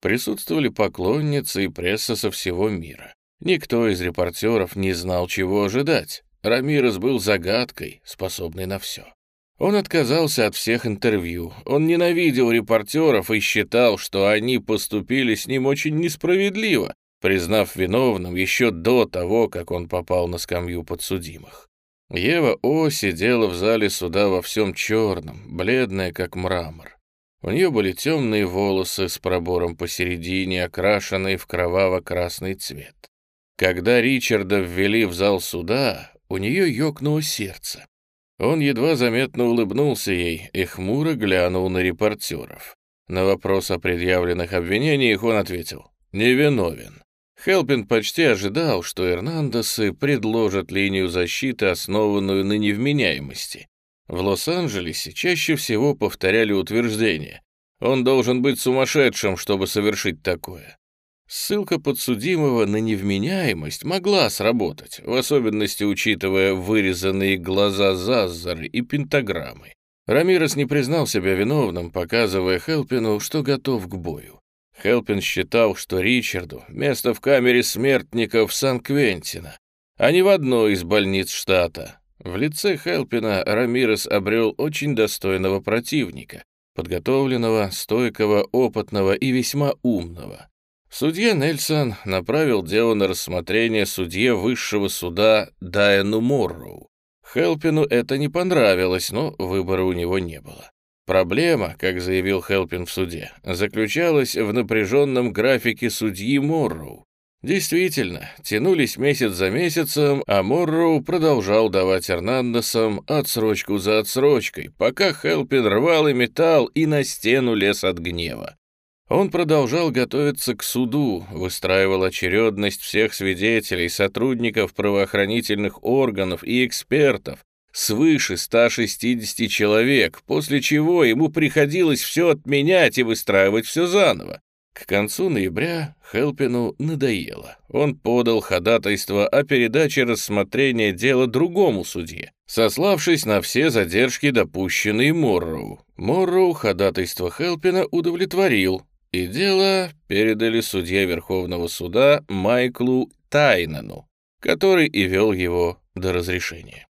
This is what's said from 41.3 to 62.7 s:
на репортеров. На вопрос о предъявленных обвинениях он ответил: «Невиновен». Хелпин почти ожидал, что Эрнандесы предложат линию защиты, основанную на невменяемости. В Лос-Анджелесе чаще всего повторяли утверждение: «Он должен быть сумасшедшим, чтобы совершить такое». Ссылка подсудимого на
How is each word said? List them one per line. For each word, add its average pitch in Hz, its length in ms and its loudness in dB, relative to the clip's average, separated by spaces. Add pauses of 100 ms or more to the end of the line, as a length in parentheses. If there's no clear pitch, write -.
на 92 80 -2
репортеров. 90 1000 -4 (320)
На 92 160 0
вопрос 95 460 0
о 90 80 -2
предъявленных 87 760 -2
обвинениях 107 680 0
он 113 140 0
ответил: 90 500 -6 (260)
«Невиновен». 110 880 0 (440)
Хелпин 135 420 2
почти 117 360 0
ожидал, 110 600 2
что 90 260 -4
Эрнандесы 117 840 -2
предложат 110 800 0
линию 95 360 0
защиты, 90 580 -2
основанную 98 800 0
на 101 100 0
невменяемости. 104 1120 -2 (400)
В 87 120 -6
Лос-Анджелесе 98 920 -4
чаще 165 420 -2
всего 131 400 0
повторяли 104 580 0
утверждение: 104 880 -2 (380)
«Он 127 220 0
должен 127 400 2
быть 127 160 0
сумасшедшим, 127 760 0
чтобы 95 300 -2
совершить 101 560 -2
такое». 87 540 -6 (500)
Ссылка 190 540 -4
подсудимого 131 840 0
на 101 100 0